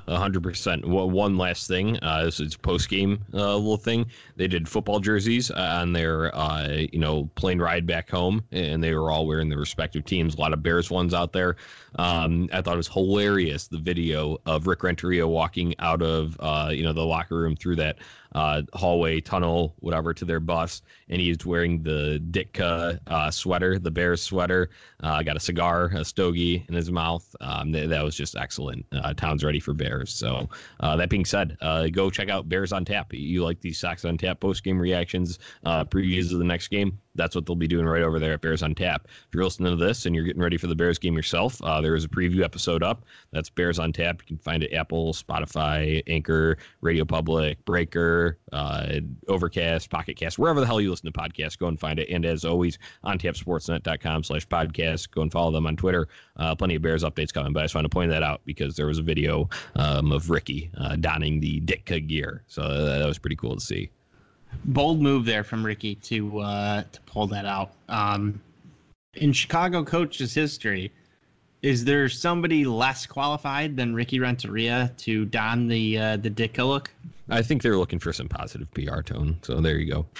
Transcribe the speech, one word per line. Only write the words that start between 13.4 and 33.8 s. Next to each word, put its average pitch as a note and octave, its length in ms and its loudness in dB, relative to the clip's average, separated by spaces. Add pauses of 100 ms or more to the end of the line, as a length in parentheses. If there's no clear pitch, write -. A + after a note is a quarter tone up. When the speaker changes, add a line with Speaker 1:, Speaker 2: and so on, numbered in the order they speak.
Speaker 1:
the E2 100 -8
video D#2+ 720 0
of D#2+ 180 0
Rick F2+ 160 2
Renteria F2 460 2
walking E2 500 0
out E2 240 2
of, D#2+ 380 0
uh, D2+ 340 0
you D2 80 -2
know, D#2+ 120 2
the D#2+ 120 0
locker D#2+ 320 0
room D#2+ 180 2
through F2 220 -2
that, D2+ 220 0 (340)
uh, D2+ 280 2 (120)
hallway, E2+ 460 2
tunnel, E2+ 600 0
whatever, E2 340 -2
to F2+ 120 -6
their E2 140 0
bus, E2 440 -2 (260)
and F2+ 100 -2
he's E2+ 240 0
wearing E2+ 380 2
the D2+ 480 -2
Ditka, E2+ 800 -2
uh, D#2 240 0
sweater, F#2 480 2
the F2+ 100 -2
Bears F2 320 2
sweater. F2+ 480 2 (320)
Uh, D#2 220 0
got D2+ 140 -2
a - 20 -4
cigar, F2 540 2
a D#2+ 100 -2
stogie F2 640 0
in E2+ 80 -4
his E2+ 160 0
mouth. E2+ 500 -2
Um, C#2+ 300 -4
th-, D#2 180 0
that D2+ 140 2
was D2+ 120 -2
just - 200 -6
excellent. C2 560 -8
Uh, C#2 220 -4
town's D2+ 300 -2
ready D2+ 160 0
for C#2+ 140 -4
Bears. C2 400 -4
So, B1+ 340 -4 (340)
uh, D2+ 160 2
that F2 120 2
being F#2+ 160 2
said, E2+ 360 0
uh, D#2+ 260 0
go F#2+ 240 2
check G2+ 180 -4
out F#2 180 -2
Bears F#2 240 0
on F#2 140 -2
Tap. G2+ 260 -4
You E2 320 -2
like E2+ 180 -2
these E2+ 180 -8
Sox E2+ 260 -6